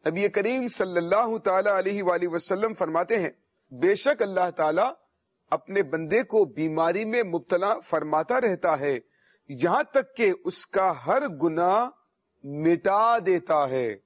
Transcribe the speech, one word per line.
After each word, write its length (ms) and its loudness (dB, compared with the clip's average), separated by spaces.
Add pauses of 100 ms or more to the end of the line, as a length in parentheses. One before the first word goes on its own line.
نبی 180 -2
کریم 400 -2
صلی 300 -4
اللہ 400 0
تعالی 320 0
علیہ 340 -2
وآلہ 240 0
وسلم 460 -4
فرماتے 460 -2
ہیں، 100 -2 (420)
"بے 240 2
شک 260 0
اللہ 340 0
تعالی 360 0 (580)
اپنے 340 -2
بندے 400 -2
کو 220 2
بیماری 600 -2
میں 180 0
مبتلا 560 -2
فرماتا 640 -2
رہتا 380 0
ہے، 200 0 (480)
یہاں 360 0
تک 320 -2
کہ 180 2 (120)
اس 220 -8
کا 260 2 (140)
ہر 200 2
گناہ 640 0 (540)
مٹا 840 2
دیتا 440 2
ہے۔" 260 -2 (100)